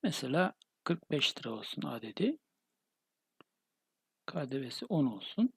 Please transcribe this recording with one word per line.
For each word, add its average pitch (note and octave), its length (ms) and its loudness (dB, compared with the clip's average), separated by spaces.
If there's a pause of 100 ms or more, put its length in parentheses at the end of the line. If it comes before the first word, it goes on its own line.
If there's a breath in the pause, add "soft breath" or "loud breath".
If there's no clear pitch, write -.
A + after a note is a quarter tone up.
Mesela E3 520 2 (300)
kırk - 260 0
beş - 280 2
lira A#2 120 -6
olsun A2+ 320 -6
adedi. C3 560 -2 (1900)
K D3 240 -4
D C3+ 120 -2
V'si B2+ 240 -8
on D#3 200 4
olsun. B2+ 500 0